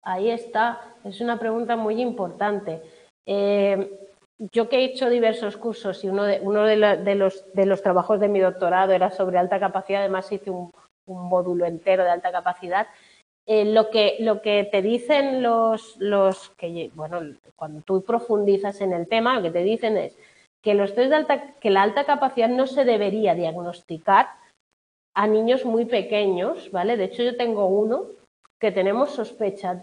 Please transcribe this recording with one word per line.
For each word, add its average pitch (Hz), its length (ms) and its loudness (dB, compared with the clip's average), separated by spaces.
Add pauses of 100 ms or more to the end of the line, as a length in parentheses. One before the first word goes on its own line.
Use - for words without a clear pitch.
Ahí 196 280 -2
está, 233 500 -4 (220)
es 202 180 -12
una 240 160 -2
pregunta 226 380 -2
muy 220 260 -2
importante. 202 800 -4 (460)
Eh, 202 680 0 (580)
yo 226 140 0
que 262 100 0
he 262 80 2
hecho 262 220 -4
diversos 226 500 0
cursos 208 460 -8
y 196 60 -4
uno 196 140 0
de, 202 180 0
uno 208 220 0
de 214 140 4
la, 208 180 6
de 196 180 -2
los, 190 400 0
de 196 140 4
los 196 160 0
trabajos 185 360 2
de 202 100 2
mi 202 100 2
doctorado 185 540 2
era 180 180 2
sobre 185 260 -2
alta 185 220 2
capacidad, 196 400 -2
además 190 320 -4
hice 196 180 -8
un, 180 220 -10 (340)
un 180 220 -12
módulo 175 380 0
entero 180 400 0
de 175 40 2
alta 175 220 -2
capacidad, 180 560 -4 (580)
eh, 214 200 2
lo 214 260 4
que, 208 280 4
lo 214 220 0
que 208 220 2
te 202 180 0
dicen 254 600 0
los, 226 540 0
los 196 600 0
que 170 120 -8
lle-, 170 260 -8
bueno, 160 240 -8 (360)
cuando 151 260 -12
tú 190 200 0
profundizas 202 800 0
en 190 120 -2
el 170 140 -4
tema, 233 280 2
lo 214 80 -2
que 165 80 -2
te 175 120 0
dicen 220 340 0
es - 200 -6 (460)
que 208 100 2
los 196 220 0
test 254 140 2
de 302 80 4
alta, 294 420 -2
que 220 100 -2
la 196 140 6
alta 202 220 0
capacidad 262 440 0
no 254 160 0
se 262 200 0
debería 208 500 2
diagnosticar 175 920 0 (840)
a 208 120 2
niños 226 380 2
muy 233 200 0
pequeños, 208 840 -2
¿vale? 196 240 -2
De 202 80 -2
hecho, 190 180 -6
yo 240 140 -2
tengo 226 320 -2
uno 220 380 0 (560)
que 214 100 0
tenemos 208 400 0
sospecha, 196 720 -6